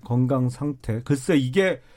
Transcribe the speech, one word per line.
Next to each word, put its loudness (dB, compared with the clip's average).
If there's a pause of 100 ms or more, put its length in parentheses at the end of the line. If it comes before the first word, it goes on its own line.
건강 0
상태. -6
글쎄 0
이게 0 (160)